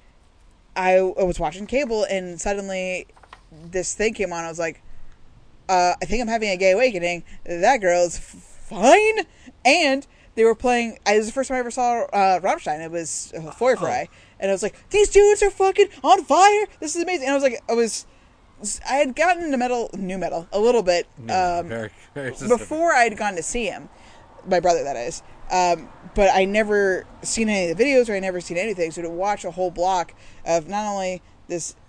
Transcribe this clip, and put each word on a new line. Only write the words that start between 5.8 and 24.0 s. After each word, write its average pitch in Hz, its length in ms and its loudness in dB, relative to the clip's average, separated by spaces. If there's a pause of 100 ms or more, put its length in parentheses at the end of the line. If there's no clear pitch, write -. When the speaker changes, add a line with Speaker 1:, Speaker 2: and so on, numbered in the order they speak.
Speaker 1:
"I - 40 -6
think 214 180 -2
I'm 220 60 -4
having 220 220 0
a 185 60 0
gay 190 160 4
awakening. 180 520 0 (200)
That 180 340 2
girl 175 260 4
is 170 120 -2
f-, - 60 -10 (460)
fine." 359 580 4 (380)
And 277 420 2 (300)
they 226 80 4
were 226 100 6
playing, 240 500 -2
I, 202 100 2
it 208 40 4
was 220 80 -2
the 226 60 -10
first 262 160 -4
time 262 80 -4
I - 20 -2
ever 240 140 -6
saw, 240 300 0 (100)
uh, 190 280 4
Rammstein. 185 440 -2
It 165 60 -12
was, 165 460 -8
uh, 160 40 -10 (100)
Feuerfrei. 170 580 0
Speaker 2:
Oh. - 60 -20 (240)
Speaker 1:
And 196 120 -2
I 196 40 2
was 190 80 -4
like, 202 140 -6 (140)
"These 415 200 4
dudes 415 320 6
are 403 80 4
fucking 381 380 2 (160)
on 339 200 4
fire. 403 420 4 (120)
This 302 180 -8
is 339 60 -2
amazing." 339 220 -4
And 269 80 0
I - 20 2
was 277 80 0
like, 254 260 0
I 233 60 0
was, 233 320 -2 (840)
I 240 60 -2
had 269 220 0
gotten 349 280 2
into 277 140 -2
metal, 247 380 -2
new 190 220 -6
metal, 165 340 -6
a 196 80 0
little 233 240 4
bit, 175 220 2 (120)
Speaker 2:
No, 175 420 -2
Speaker 1:
um, 175 80 -6
Speaker 2:
very, 113 220 -6 (240)
very 135 200 -8
specific. 214 240 0
Speaker 1:
before 320 360 -2
I 254 100 4
had 220 120 -4
gone 208 180 -4
to 165 80 -6
see 233 240 -6
him, 95 220 -10 (580)